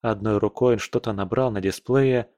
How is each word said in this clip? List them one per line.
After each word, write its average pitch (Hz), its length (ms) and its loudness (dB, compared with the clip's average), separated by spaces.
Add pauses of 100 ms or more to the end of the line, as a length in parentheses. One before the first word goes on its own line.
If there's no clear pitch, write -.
Одной 107 360 0
рукой 117 360 2
он 107 40 -2
что-то 117 340 -4
набрал 107 380 -2
на 101 100 -4
дисплее, 123 760 0